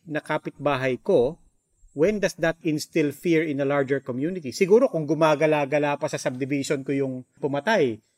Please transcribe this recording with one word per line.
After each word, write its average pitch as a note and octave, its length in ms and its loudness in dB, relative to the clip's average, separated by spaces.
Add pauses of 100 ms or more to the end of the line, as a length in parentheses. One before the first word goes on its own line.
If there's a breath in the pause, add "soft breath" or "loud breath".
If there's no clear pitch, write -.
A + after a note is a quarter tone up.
na D3+ 160 -6
kapitbahay C3+ 800 -2
ko." D3+ 400 2 (560)
When F#3+ 240 2
does F#3 160 -2
that E3 240 -2
instill D3+ 480 0
fear D#3+ 320 0
in D3+ 160 -2
a C#3 80 0
larger C#3 320 0
community? C#3+ 560 -6
Siguro G#3 320 4
kung D#3+ 240 -2
gumagala-gala D3 880 2
pa - 80 -6
sa C#3+ 160 -6
subdivision C3+ 640 -4
ko D3 80 -4
yung C3 320 -4 (160)
pumatay, C#3+ 560 0 (200)